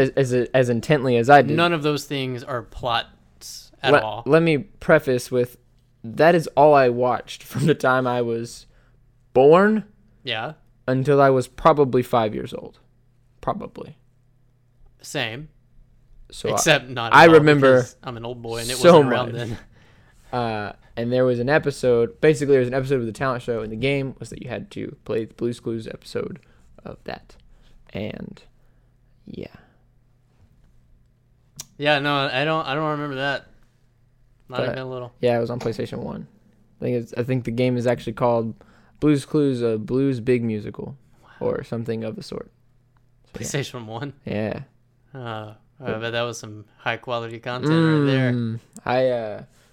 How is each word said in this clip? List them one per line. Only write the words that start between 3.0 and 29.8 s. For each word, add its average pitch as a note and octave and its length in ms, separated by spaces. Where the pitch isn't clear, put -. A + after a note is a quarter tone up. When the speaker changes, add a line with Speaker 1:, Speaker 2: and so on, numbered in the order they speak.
Speaker 2:
at C3+ 100
Speaker 1:
Let, D3 120
Speaker 2:
all. A2 200
Speaker 1:
let D#3 180
me D#3+ 160
preface C3 760
with, B2 260
that C#3+ 320
is D#3+ 100
all D3+ 180
I C3+ 160
watched A#2+ 520
<laughs> - 0
from C3 240
the D3+ 80
time C3 320
I B2 160
was A#2 440
born F#3 500
Speaker 2:
Yeah. A#2+ 320
Speaker 1:
until C3 320
I C#3 80
was C3 200
probably C#3 540
five A2+ 320
years B2 200
old. - 240
Probably. - 560
Speaker 2:
Same. C3 440
Speaker 1:
So - 180
I A2 40
Speaker 2:
Except B2+ 360
not A#2 260
Speaker 1:
I D3+ 100
Speaker 2:
at E3+ 40
all, E3 80
Speaker 1:
remember D3 420
Speaker 2:
because - 240
I'm B2 140
an A#2 80
old A#2+ 180
boy A#2 160
and A#2 120
it B2+ 60
Speaker 1:
so E3+ 180
Speaker 2:
wasn't C#3 180
around A2+ 200
Speaker 1:
much. A#2 160
Speaker 2:
then. A#2 100
Speaker 1:
Uh, A2 400
and A#2+ 160
there B2+ 120
was B2 140
an A#2+ 100
episode, B2+ 720
basically C#3+ 320
there C3 80
was B2 80
an B2 60
episode C3+ 260
of A#2 60
the A2 60
talent B2 300
show, A#2 200
and A2 80
the A2 60
game C3+ 420
was A#2 120
that - 120
you C3 60
had G#2 240
to G#2+ 320
play A#2 220
the - 80
Blue's A#2+ 260
Clues A2+ 260
episode - 540
of - 200
that. - 320
And, - 520
yeah. - 200